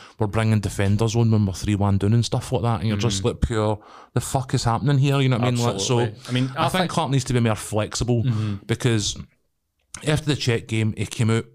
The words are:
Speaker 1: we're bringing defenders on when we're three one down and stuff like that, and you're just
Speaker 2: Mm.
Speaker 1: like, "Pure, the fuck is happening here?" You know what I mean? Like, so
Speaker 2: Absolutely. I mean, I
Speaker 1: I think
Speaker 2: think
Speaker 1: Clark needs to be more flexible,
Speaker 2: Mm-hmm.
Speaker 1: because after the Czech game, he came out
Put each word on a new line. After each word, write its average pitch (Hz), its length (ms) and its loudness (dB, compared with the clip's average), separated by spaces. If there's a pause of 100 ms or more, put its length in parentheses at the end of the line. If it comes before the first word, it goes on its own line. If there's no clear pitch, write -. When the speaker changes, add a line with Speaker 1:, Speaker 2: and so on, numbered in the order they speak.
(180)
Speaker 1:
we're 107 100 0
bringing 110 320 2
defenders 104 560 0
on 117 160 4
when 107 140 4
we're 95 80 -2
three 104 220 -2
one 101 220 2
down 101 160 2
and 117 120 2
stuff - 260 -4
like 120 120 0
that, 117 180 0
and 110 80 -2
you're 104 80 0
just 101 260 -2
Speaker 2:
Mm. - 40 -4
Speaker 1:
like, - 140 -4
"Pure, 107 380 0 (340)
the 123 80 0
fuck - 320 -4
is 131 120 -2
happening 120 320 2
here?" 139 240 2
You 131 80 4
know 123 80 2
what 123 100 0
I 123 40 2
mean? 120 120 -2
Like, 107 160 0
so 120 220 0
Speaker 2:
Absolutely. 113 140 -2 (120)
I 123 60 -8
mean, 131 240 0
I 160 80 0
Speaker 1:
I 170 40 2
think 185 140 0
Speaker 2:
think - 80 -4
Speaker 1:
Clark 156 200 -2
needs 135 140 2
to 127 80 -2
be 123 60 2
more 113 160 2
flexible, 107 680 -2
Speaker 2:
Mm-hmm. 107 320 0 (120)
Speaker 1:
because 113 500 0 (880)
after 151 200 0
the 143 100 0
Czech - 320 -2
game, 110 300 0
he 107 80 -2
came 110 240 0
out 113 260 0